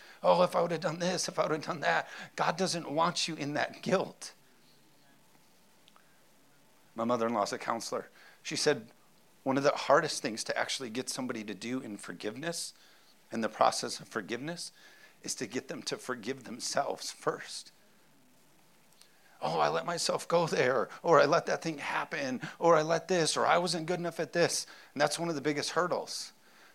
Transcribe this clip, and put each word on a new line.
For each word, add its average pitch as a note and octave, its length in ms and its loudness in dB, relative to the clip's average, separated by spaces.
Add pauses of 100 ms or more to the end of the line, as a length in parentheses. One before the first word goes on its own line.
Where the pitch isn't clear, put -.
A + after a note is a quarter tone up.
(220)
"Oh, F3+ 200 6
if F3 120 2
I F3+ 60 4
would F3 120 0
have D#3+ 80 -2
done E3 180 -4
this, F3+ 300 -2
if - 100 -4
I D#3+ 60 2
would - 80 0
have D#3 120 -2
done D#3 160 -6
that." E3 260 2 (300)
God D#3+ 220 0
doesn't E3 320 -2
want E3 360 2
you D#3+ 100 -6
in D3 180 -4
that - 260 -2
guilt. - 540 -2 (2500)
My A2+ 100 -2
mother-in-law A#2 400 2
is - 80 -2
a B2 60 -4
counselor. A#2 520 -4 (320)
She - 140 -8
said C#3 340 2 (540)
one C3 120 2
of C#3 60 4
the C#3 80 6
hardest D3 500 4
things A2 220 -4
to - 160 -4
actually A#2+ 320 -4
get B2 180 -4
somebody B2 360 -6
to G2+ 100 -8
do A#2 240 -6
in G#2+ 180 -8
forgiveness, A#2 760 -8 (580)
in A#2 100 -4
the A2 80 0
process - 520 0
of - 80 -16
forgiveness, B2+ 640 -8 (500)
is - 140 -8
to B2+ 100 -6
get A2+ 220 -6
them - 160 -8
to C3+ 120 -4
forgive B2 460 -6
themselves - 720 -4
first. - 580 -6 (1700)
"Oh, - 200 0
I D3 80 4
let D#3+ 180 0
myself F3 400 -2
go E3+ 220 4
there," C3 400 2 (160)
or, E3 160 10
"I C#3 60 8
let D#3+ 200 4
that - 160 -2
thing D#3 160 -4
happen," C#3+ 640 -4 (180)
or, E3+ 180 8
"I D3+ 60 6
let D#3+ 240 0
this," E3 300 2
or, A#2 100 4
"I D#3+ 120 6
wasn't F3 280 -2
good F3 140 -2
enough E3+ 180 -4
at E3 140 -4
this." - 340 2 (260)
And C3 80 -4
that's D3+ 200 2
one E3+ 80 -2
of D#3+ 80 -2
the C#3 40 -4
biggest C#3+ 300 0
hurdles. D3 600 -2 (420)